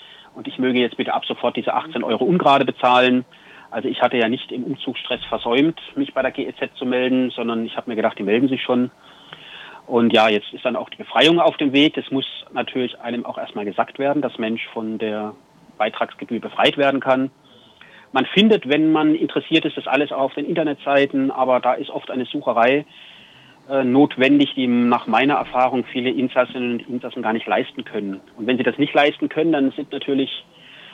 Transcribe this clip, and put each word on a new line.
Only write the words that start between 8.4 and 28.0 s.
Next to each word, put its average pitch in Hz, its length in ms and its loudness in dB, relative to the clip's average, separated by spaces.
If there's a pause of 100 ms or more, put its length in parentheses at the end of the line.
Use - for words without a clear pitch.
sich 127 140 -4
schon. 123 280 0 (960)
Und 117 260 2
ja, 113 160 6
jetzt 104 240 -2
ist - 120 -10
dann 120 120 -2
auch - 120 -8
die - 80 -18
Befreiung 143 420 4
auf 165 180 2
dem 143 160 0
Weg. 143 220 4
Das - 160 -6
muss 135 160 -2 (260)
natürlich 123 480 -4
einem 120 240 -6
auch - 140 -10
erstmal - 260 -8
gesagt 104 340 -4
werden, 143 220 0
dass 131 180 -4
Mensch 110 300 -4
von 110 300 -8
der 107 360 -6 (440)
Beitragsgebühr 113 600 -4
befreit - 360 0
werden 139 240 2
kann. 131 300 0 (800)
Man 135 140 0
findet, 208 420 4
wenn 156 240 4
man 156 220 4
interessiert 160 500 0
ist, 151 120 -6
das 135 100 -8
alles 143 240 0
auch 135 120 -4
auf 135 120 -2
den 147 120 -6
Internetseiten, 143 840 0
aber 127 300 2
da 127 140 2
ist 139 160 -8
oft - 200 -10
eine 127 140 -4
Sucherei, 131 600 2 (840)
äh, 135 160 0
notwendig, 135 720 4
die 131 120 0
nach 120 400 2
meiner 127 280 2
Erfahrung 127 500 0
viele 127 260 -4
Insassinnen 123 680 -2
und - 80 -16
Insassen 123 340 -8
gar 110 100 -2
nicht 110 140 -4
leisten 107 380 -2
können. 98 360 -8 (160)